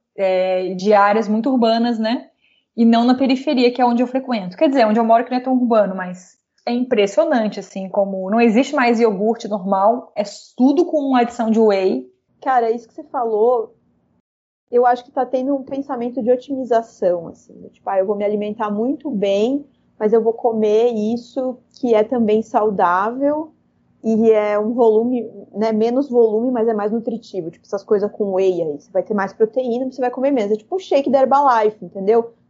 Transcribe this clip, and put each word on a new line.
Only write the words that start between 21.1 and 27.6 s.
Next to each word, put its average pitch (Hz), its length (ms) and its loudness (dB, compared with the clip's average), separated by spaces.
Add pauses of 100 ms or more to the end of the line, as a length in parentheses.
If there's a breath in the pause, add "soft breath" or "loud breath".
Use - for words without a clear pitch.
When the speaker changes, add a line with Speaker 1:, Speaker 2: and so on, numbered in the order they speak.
Speaker 2:
que 240 140 2
é 214 100 4
também 220 380 0
saudável 214 1120 0 (500)
e 226 260 2
é 208 280 2
um 214 160 -2
volume, 233 520 2 (280)
né, 226 180 -2
menos 240 380 0
volume, 233 420 2
mas 233 160 0
é 226 60 2
mais 208 180 -4
nutritivo." 220 580 -6
Tipo, - 140 -20